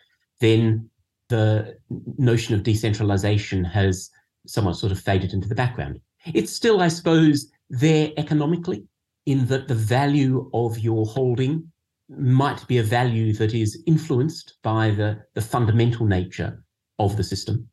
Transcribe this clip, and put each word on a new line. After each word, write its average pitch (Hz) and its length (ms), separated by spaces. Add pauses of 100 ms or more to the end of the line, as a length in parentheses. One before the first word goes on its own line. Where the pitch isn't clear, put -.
(420)
then 113 480 (400)
the 107 480 (400)
notion 120 380
of 101 80
decentralization 104 1000
has 95 460 (380)
somewhat 95 280
sort 98 160
of 95 80
faded 92 320
into 95 160
the 113 60
background. 87 460 (260)
It's 165 260
still, 214 300
I 175 60
suppose, 160 640 (180)
there 151 480
economically, 156 680 (440)
in 135 180
that 131 220
the 127 80
value 131 800
of 113 240
your 110 260
holding 131 680 (380)
might 135 580
be 123 120
a 113 40
value 113 500
that 110 200
is 110 320
influenced 156 800
by 110 260
the, 107 320 (140)
the 117 60
fundamental 117 680
nature 90 560 (340)
of 107 180
the 104 80
system. 104 500